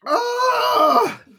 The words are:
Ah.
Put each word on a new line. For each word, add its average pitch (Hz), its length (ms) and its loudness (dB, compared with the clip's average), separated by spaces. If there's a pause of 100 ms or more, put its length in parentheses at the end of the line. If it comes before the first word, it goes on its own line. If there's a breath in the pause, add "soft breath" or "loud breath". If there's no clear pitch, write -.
Ah. 480 1120 0 (180)